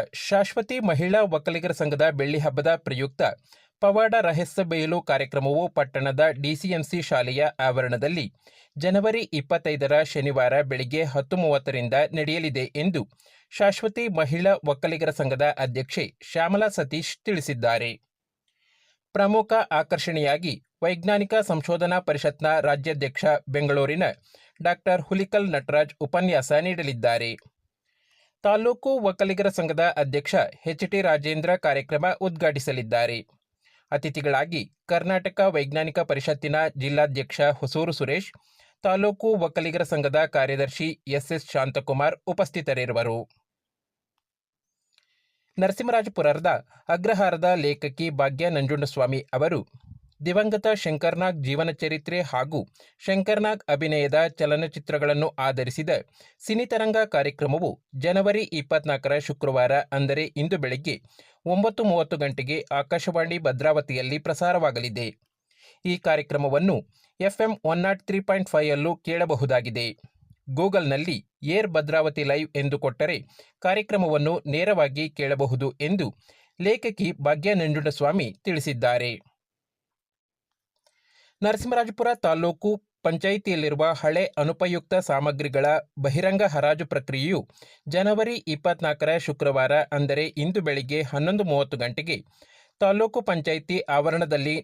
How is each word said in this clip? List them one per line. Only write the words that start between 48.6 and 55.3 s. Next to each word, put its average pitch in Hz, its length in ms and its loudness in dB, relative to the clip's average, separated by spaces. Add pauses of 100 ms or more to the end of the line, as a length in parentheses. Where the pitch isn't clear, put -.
ಅವರು 147 280 0 (600)
ದಿವಂಗತ 208 540 0
ಶಂಕರ್ನಾಗ್ 170 680 -2
ಜೀವನ 143 280 -2
ಚರಿತ್ರೆ 156 520 -4
ಹಾಗೂ 135 360 -4 (420)
ಶಂಕರ್ನಾಗ್ 208 680 0
ಅಭಿನಯದ 147 500 2 (140)
ಚಲನಚಿತ್ರಗಳನ್ನು 151 960 0 (120)